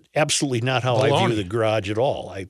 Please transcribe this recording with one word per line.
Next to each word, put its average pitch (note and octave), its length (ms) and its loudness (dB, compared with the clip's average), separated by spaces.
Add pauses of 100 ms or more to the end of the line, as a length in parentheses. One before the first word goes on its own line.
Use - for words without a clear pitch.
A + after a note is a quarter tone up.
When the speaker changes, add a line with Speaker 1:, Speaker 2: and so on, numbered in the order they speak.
(160)
Speaker 1:
absolutely C#3+ 460 0
not B2+ 200 0
how B2 160 2
I A2+ 140 4
Speaker 2:
Baloney. - 160 4
Speaker 1:
view - 80 0
the G#2 80 -2
garage G#2+ 480 0
at G#2+ 80 -2
all. A#2 300 -2
I, F#2 200 -12